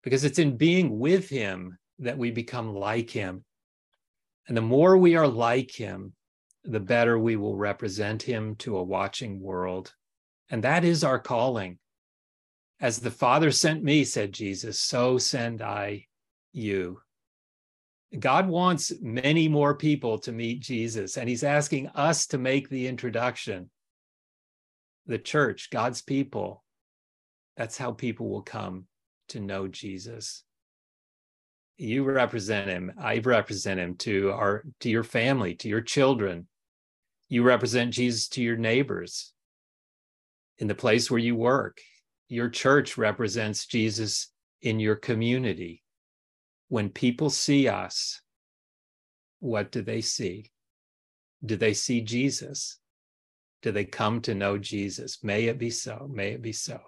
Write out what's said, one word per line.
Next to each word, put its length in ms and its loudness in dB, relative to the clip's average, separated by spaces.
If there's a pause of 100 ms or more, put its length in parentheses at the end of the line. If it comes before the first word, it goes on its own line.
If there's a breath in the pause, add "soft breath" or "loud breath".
Because 220 2
it's 140 2
in 180 4
being 420 4
with 300 4
him 480 -4 (220)
that 180 -4
we 120 0
become 440 -6
like 360 -2
him. 360 -6 (1040)
And 80 0
the 40 2
more 360 8
we 180 8
are 140 6
like 420 0
him, 400 -10 (540)
the 160 -4
better 360 4
we 200 2
will 180 -2
represent 680 -2
him 360 -4
to 180 -6
a 80 -2
watching 560 -4
world. 540 -6 (560)
And 160 -2
that 180 4
is 220 4
our 140 2
calling. 600 -2 (1040)
"As 180 0
the 120 -4
Father 380 4
sent 320 2
me," 220 4
said 300 -2
Jesus, 440 -8
"so 400 0
send 440 -2
I 460 -6 (440)
you." 500 -4 (1160)
God 300 4
wants 420 2 (100)
many 460 2
more 260 4
people 460 0
to 140 -10
meet 260 -6
Jesus, 560 -6
and 140 -4
he's 160 -2
asking 420 2
us 400 0
to 100 -2
make 300 0
the 200 -4
introduction. 840 -4 (1300)
The 120 -4
church, 520 -2
God's 320 -2
people, 640 -4 (920)
that's 220 -6
how 160 -6
people 340 -6
will 160 -6
come 440 -10 (420)
to 100 -12
know 300 -6
Jesus. 720 -14 (1300)
You 260 -2
represent 640 0
him. 300 -6
I 200 -2
represent 600 2
him 200 -4
to 320 0
our, 340 0 (160)
to 80 -2
your 160 0
family, 500 0
to 140 -10
your 120 0
children. 640 2 (840)
You 120 2
represent 520 4
Jesus 360 0
to 140 -2
your 140 0
neighbors, 760 -2 (1200)
in 100 -4
the 80 -2
place 340 2
where 120 2
you 140 0
work. 460 2 (460)
Your 220 -2
church 480 2
represents 680 -2
Jesus 640 -2 (320)
in 180 0
your 180 2
community. 840 -2 (840)
When 220 -2
people 400 0
see 400 4
us, 520 -6 (1160)
what 320 -2
do 100 -4
they 200 -4
see? 500 -6 (960)
Do 100 -2
they 180 2
see 280 0
Jesus? 760 -4 (840)
Do 100 -2
they 140 0
come 380 0
to 120 -2
know 220 0
Jesus? 640 -8
May 220 0
it 120 0
be 120 -4
so. 420 -8
May 220 -6
it 80 -10
be 100 -8
so. 360 -8